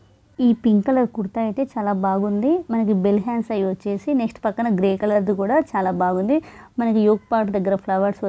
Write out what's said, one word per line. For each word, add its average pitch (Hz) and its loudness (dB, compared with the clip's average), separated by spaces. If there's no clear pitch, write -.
ఈ - 4
పింక్ 208 4
కలర్ 254 2
కుర్తా 214 -6
అయితే 220 -4
చాలా 208 -2
బాగుంది. 202 0
మనకి 226 0
బెల్ 202 2
హ్యాండ్స్ 233 -4
అవి 196 0
వచ్చేసి, 202 -4
నెక్స్ట్ 226 -4
పక్కన 226 -2
గ్రే 196 2
కలర్ది 208 0
కూడా 214 0
చాలా 185 0
బాగుంది. 185 0
మనకి 226 2
యోక్ 208 0
పార్ట్ 214 0
దగ్గర 190 0
ఫ్లవర్స్ 196 0